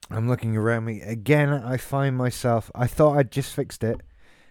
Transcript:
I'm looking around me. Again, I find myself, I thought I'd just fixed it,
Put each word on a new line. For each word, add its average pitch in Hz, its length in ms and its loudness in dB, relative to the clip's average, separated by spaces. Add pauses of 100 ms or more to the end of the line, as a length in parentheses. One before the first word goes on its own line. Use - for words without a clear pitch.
(100)
I'm 110 160 -2
looking 113 300 0
around 113 300 0
me. 110 160 -8
Again, 127 480 2
I 127 260 -2
find 139 400 -2
myself, 123 580 0
I 120 120 0
thought 147 320 4
I'd 127 120 2
just - 240 -6
fixed - 300 -4
it, 113 160 -2 (500)